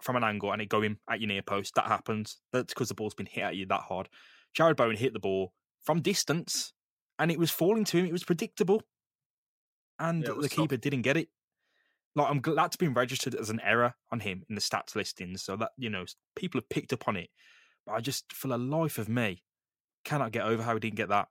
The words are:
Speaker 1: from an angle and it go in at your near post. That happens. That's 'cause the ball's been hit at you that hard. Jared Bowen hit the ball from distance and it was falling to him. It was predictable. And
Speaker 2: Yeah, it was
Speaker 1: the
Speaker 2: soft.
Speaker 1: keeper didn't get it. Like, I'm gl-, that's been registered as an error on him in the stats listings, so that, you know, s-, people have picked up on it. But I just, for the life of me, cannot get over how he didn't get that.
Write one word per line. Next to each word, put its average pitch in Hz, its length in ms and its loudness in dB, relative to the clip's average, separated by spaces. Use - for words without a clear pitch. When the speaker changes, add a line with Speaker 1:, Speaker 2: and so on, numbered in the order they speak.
Speaker 1:
from 127 140 0
an 120 80 2
angle 101 280 0
and 107 80 -2
it 104 80 -6
go 107 140 2
in 107 160 -2
at 113 120 -4
your 110 80 -2
near 98 140 -2
post. 101 320 -4
That 104 120 2
happens. 107 540 -2
That's 127 220 -2
'cause 120 140 -2
the 101 60 -6
ball's 107 200 -4
been 98 120 -8
hit - 180 -6
at 90 120 -2
you 95 100 -4
that 95 160 0
hard. 92 260 -6
Jared 160 220 6
Bowen 113 200 4
hit 123 160 0
the 113 80 -8
ball 95 340 0
from 160 220 2
distance - 720 -2
and 160 120 2
it 156 80 0
was 165 120 2
falling 208 340 2
to - 140 2
him. 180 80 4
It 160 60 -4
was 175 120 -4
predictable. 202 580 2
And 165 260 0
Speaker 2:
Yeah, 117 60 -2
it 110 60 -4
was 147 100 0
Speaker 1:
the - 40 -4
Speaker 2:
soft. 156 200 2
Speaker 1:
keeper 135 60 2
didn't 131 260 0
get 135 140 4
it. 160 120 0
Like, 143 160 4
I'm 143 120 0
gl-, 151 140 0
that's 165 200 4
been 151 180 2
registered 123 400 0
as 107 160 -4
an 113 100 -2
error 120 340 4
on 120 100 -4
him 95 280 -6
in 110 60 -8
the 104 60 -6
stats - 340 -2
listings, 92 480 -6
so 98 140 -6
that, 110 220 -4
you 123 100 -6
know, 98 140 -6
s-, - 140 -12
people 175 240 -4
have - 80 -8
picked - 240 -4
up - 160 -4
on 110 80 0
it. 85 140 -10
But 101 60 -8
I 113 80 -2
just, 127 320 -6
for - 160 -8
the 120 100 0
life 147 400 0
of 107 100 -4
me, 110 340 0
cannot 139 280 0
get 98 120 -2
over 110 180 2
how 117 120 0
he 110 60 -2
didn't 107 160 -4
get 104 120 -2
that. 101 220 2